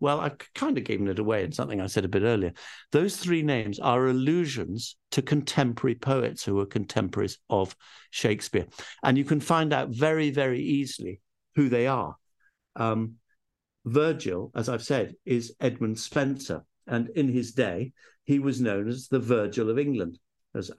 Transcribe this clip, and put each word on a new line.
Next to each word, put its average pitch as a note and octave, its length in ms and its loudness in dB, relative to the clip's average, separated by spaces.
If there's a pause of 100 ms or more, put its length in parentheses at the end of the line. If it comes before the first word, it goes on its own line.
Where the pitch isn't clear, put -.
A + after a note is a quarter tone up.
Well, D3 180 2
I've D#3 180 -4
k-, - 180 -18
kind C#4 220 0
of - 60 -2
given G2+ 240 -2
it F#2+ 120 -2
away G#2+ 240 0
in F2+ 100 -6
something A#2+ 260 -4
I F#2 80 -2
said G2 160 0
a F#2+ 60 -2
bit G2 140 2
earlier. G#2 280 2 (400)
Those F#3 240 4
three E3+ 280 0
names A2+ 360 0
are B2+ 280 4
allusions C3 920 0 (140)
to C#3 100 0
contemporary C3 760 2
poets B2+ 480 -2
who G2+ 120 0
were G2 100 2
contemporaries G2+ 720 -2 (120)
of F#2+ 260 2 (340)
Shakespeare. G#2 580 0 (360)
And C3 140 6
you C#3 60 2
can D3+ 160 2
find D#3+ 320 2
out C3 180 0
very, D3+ 420 0
very C3 300 0
easily C3 600 -4 (340)
who C#3+ 140 4
they A#2+ 180 4
are. A2+ 300 -2 (580)
Um, A2+ 380 0 (720)
Virgil, C3 720 0
as A#2 120 -2
I've A#2+ 160 -4
said, A#2+ 320 0 (100)
is A#2+ 360 -2
Edmund A#2 360 0
Spenser. C3+ 680 -4 (200)
And A#2 300 -2
in C#3 140 2
his A#2+ 240 -2
day, A2 400 -2 (320)
he C#3 140 4
was C3+ 200 0
known G#2 300 0
as B2+ 180 -6
the C3+ 120 2
Virgil A2 500 2
of A#2 100 0
England, A#2+ 400 -2 (340)
as G2 260 -6